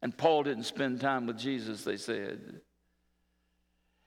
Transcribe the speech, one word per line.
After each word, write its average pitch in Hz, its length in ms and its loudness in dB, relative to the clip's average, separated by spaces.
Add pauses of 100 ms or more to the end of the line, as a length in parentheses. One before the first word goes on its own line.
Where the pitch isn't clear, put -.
and 120 140 -4
Paul 156 260 6
didn't 123 220 0
spend 127 360 0
time 131 260 2
with 117 120 -4
Jesus, 113 460 -4
they 101 120 0
said. - 640 -6 (1500)